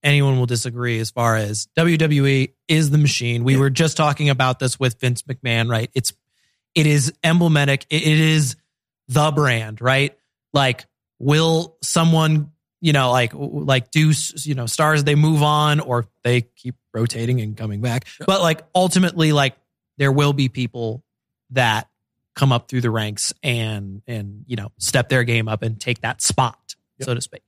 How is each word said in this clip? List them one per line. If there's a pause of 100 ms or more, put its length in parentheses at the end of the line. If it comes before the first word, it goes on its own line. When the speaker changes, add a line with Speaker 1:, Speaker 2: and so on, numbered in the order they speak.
Speaker 1:
anyone
will
disagree
as
far
as
W
W
E (140)
is
the
machine.
We
Speaker 2:
Yeah.
Speaker 1:
were
just
talking
about
this
with
Vince
McMahon,
right?
It's, (640)
it
is (100)
emblematic.
It,
it
is (520)
the
brand,
right? (340)
Like, (320)
will
someone, (300)
you
know,
like,
w-,
like,
do
s-,
you
know,
stars,
they
move
on
or (160)
they
keep (180)
rotating
and
coming
back.
Speaker 3:
Sure.
Speaker 1:
But,
like, (100)
ultimately,
like, (440)
there
will
be
people (480)
that (480)
come
up
through
the
ranks (120)
and,
and,
you
know,
step
their
game
up
and
take
that
spot, (220)
Speaker 2:
Yep.
Speaker 1:
so
to
speak